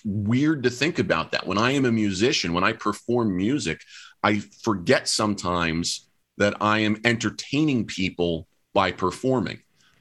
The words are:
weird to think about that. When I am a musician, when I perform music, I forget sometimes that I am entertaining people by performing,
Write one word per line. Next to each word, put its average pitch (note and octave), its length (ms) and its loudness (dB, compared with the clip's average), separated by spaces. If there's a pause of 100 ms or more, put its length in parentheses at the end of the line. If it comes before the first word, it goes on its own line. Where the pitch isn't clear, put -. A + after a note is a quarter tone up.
weird A#2+ 580 0
to B2 60 2
think D3 300 -4
about E2+ 320 -2
that. - 160 -4
When F#2 100 0
I B2 140 2
am C#3 140 2
a A#2+ 60 2
musician, G2+ 640 0
when F2+ 100 2
I A2 100 2
perform A2+ 640 -2
music, F#2+ 460 -2 (420)
I G#2+ 160 2 (240)
forget G2 440 2
sometimes F2 1000 -2 (300)
that G2+ 240 2
I G#2+ 180 2
am G#2+ 260 2
entertaining A#2+ 800 0
people F2 640 -2 (260)
by F#2 180 2
performing, A2 680 -2 (420)